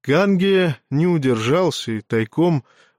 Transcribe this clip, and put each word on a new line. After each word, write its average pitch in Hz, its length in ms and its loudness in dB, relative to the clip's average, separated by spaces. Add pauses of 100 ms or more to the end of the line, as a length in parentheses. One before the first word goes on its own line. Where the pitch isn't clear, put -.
Гангия 185 840 0
не 147 180 0
удержался 139 840 0
и 107 80 -6
тайком 135 640 -2 (340)